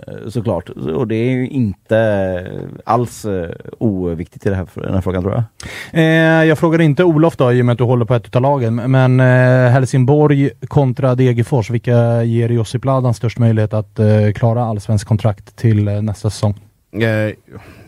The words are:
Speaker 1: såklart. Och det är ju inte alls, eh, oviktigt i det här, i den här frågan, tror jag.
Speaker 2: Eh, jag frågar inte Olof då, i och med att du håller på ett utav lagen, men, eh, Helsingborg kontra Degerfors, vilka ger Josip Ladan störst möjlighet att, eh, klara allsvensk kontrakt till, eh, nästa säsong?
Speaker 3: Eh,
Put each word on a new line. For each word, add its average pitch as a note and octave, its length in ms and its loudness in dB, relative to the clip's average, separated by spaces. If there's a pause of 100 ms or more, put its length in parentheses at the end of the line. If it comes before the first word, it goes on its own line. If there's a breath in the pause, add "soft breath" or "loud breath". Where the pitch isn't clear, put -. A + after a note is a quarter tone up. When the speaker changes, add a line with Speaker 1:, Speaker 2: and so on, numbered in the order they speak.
(300)
Speaker 1:
såklart. G2+ 400 -4
Och C#3+ 380 -4
det A2 80 -4
är A#2+ 160 0
ju B2+ 160 -4
inte G2+ 1040 -2 (340)
alls, A#2 400 -4
eh, F2+ 240 -6 (300)
oviktigt F2+ 680 -4
i G#2 40 0
det F#2+ 60 0
här, F#2 80 -4
i - 180 -14
den - 120 -4
här F#2+ 80 0
frågan, F#2 220 -4
tror G2 100 -2
jag. A#2 100 -2 (500 loud breath)
Speaker 2:
Eh, E3 100 0 (440)
jag D#3 120 2
frågar E3 220 2
inte D#3 220 2
Olof E3 340 2
då, B2 160 2
i B2 80 2
och A#2+ 40 2
med A#2+ 80 2
att A2+ 40 0
du C3 60 -2
håller A#2+ 220 2
på B2+ 100 0
ett A2 120 -2
utav B2 140 0
lagen, C3 340 0
men, B2+ 440 2
eh, B2+ 520 4
Helsingborg C#3 800 2 (180)
kontra C3 480 0
Degerfors, B2 540 0
vilka A#2 540 0
ger A#2 260 0
Josip A#2 360 -2
Ladan B2+ 280 0
störst - 260 -4
möjlighet A2 340 2
att, G#2+ 260 -6
eh, G#2+ 360 4
klara A#2+ 280 0
allsvensk A2 440 -4
kontrakt - 480 -2
till, G#2 320 2
eh, G#2 140 -2
nästa G#2+ 280 -4
säsong? G#2 240 -2 (380)
Speaker 3:
Eh, G#2+ 420 -2 (540 loud breath)